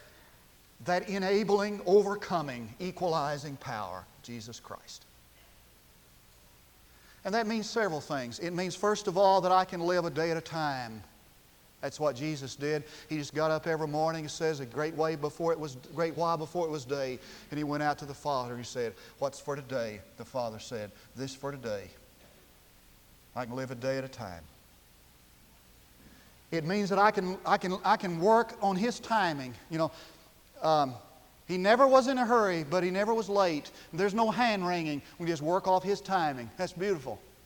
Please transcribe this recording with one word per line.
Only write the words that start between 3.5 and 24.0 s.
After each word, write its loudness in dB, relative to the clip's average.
power, -8
Jesus -14
Christ. -16
And -2
that 2
means -2
several 0
things. -6
It -4
means, -2
first 0
of 0
all, 8
that 2
I 6
can -6
live 2
a -2
day 0
at 0
a -4
time. -6
That's -6
what 2
Jesus -6
did. -2
He -4
just -8
got 2
up -2
every -2
morning, 0
it -8
says, 0
a -8
great -4
way 0
before -2
it -2
was, -8
great -2
while 2
before -2
it -2
was -6
day, -4
and -6
he -2
went -2
out 0
to -12
the -10
Father -4
and -8
he -10
said, -4
"What's -4
for -6
today?" -6
The -14
Father -6
said, -10
"This -8
for -8
today. -8
I -4
can -10
live -6
a -10
day -2
at -4